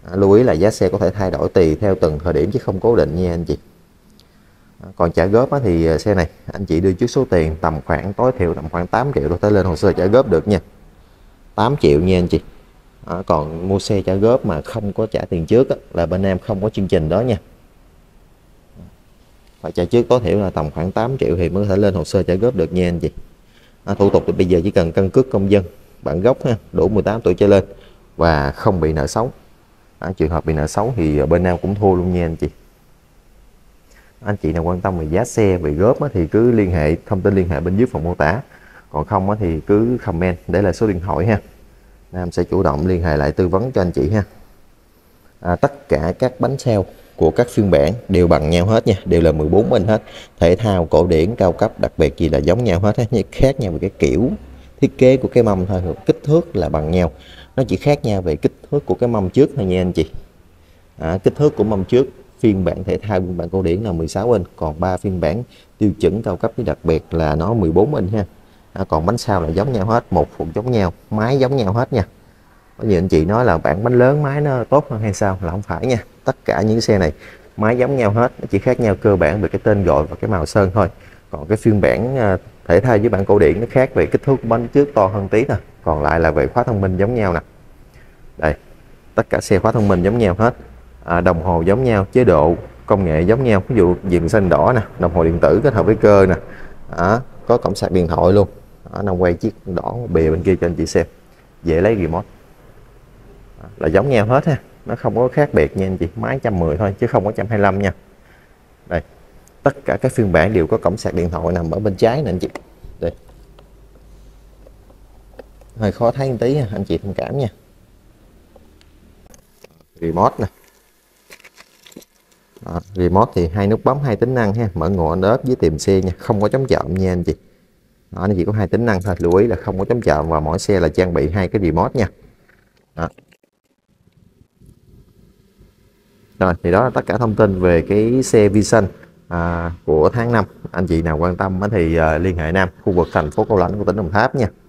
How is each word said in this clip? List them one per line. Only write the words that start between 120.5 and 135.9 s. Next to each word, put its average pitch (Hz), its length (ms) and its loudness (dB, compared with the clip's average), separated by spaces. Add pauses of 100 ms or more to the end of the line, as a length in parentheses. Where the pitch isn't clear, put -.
Đó, 87 140 -8 (140)
remote 92 420 0
thì 87 120 0
hai 98 200 -2
nút 110 160 0
bấm, 131 160 0
hai 135 160 -2
tính 120 180 -2
năng 110 200 0
ha, 113 200 -2
mở 80 160 -2
ngồi 87 200 0
on 87 120 -2
off 101 220 2
với 127 120 0
tìm 78 240 0
xe 95 220 2
nha, 92 160 -2
không 104 240 -2
có 107 60 0
chống 135 200 -2
chậm - 260 -2
nha 95 180 0
anh 90 120 -2
chị. 80 120 -2 (760)
Đó, 95 160 -4
nó 104 80 2
chỉ 87 100 0
có 104 60 -4
hai 107 160 0
tính 107 180 0
năng 101 160 0
thôi, 92 180 -4
lưu 85 160 2
ý 101 120 6
là 110 80 -2
không 92 240 -6
có 101 60 -2
chống 117 160 -2
chậm 78 280 0
và 80 100 2
mỗi 78 200 -2
xe 98 200 0
là 82 100 2
trang 87 240 0
bị 73 160 0
hai 92 180 -2
cái 107 140 -2
remote 87 380 0
nha. 101 80 2 (880)
Đó. 82 140 -6 (3250)